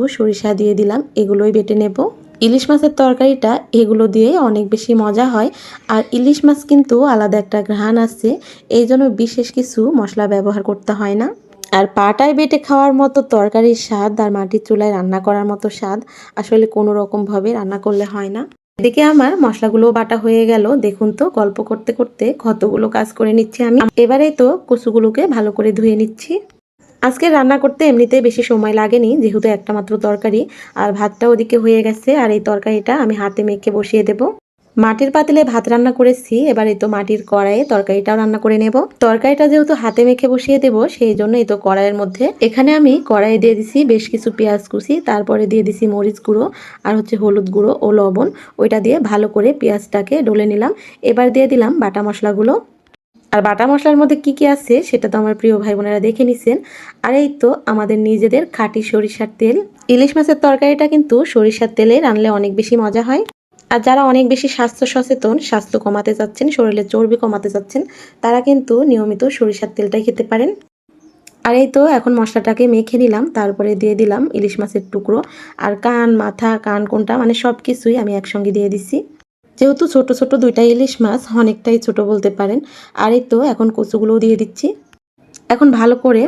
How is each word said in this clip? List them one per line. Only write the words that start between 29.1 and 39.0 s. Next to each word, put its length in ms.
যেহেতু 260
একটা 260
মাত্র 240
তরকারি। 440
আর 180
ভাতটা 340
ওদিকে 300
হয়ে 260
গেছে, 320
আর 160
এই 120
তরকারিটা 560
আমি 160
হাতে 280
মেখে 280
বসিয়ে 320
দেব। 180
মাটির 340
পাতিলে 320
ভাত 240
রান্না 240
করেছি, 440
এবার 200
এই 120
তো 80
মাটির 380
কড়াইয়ে 400
তরকারিটাও 520
রান্না 220
করে 180
নেব। 180
তরকারিটা 480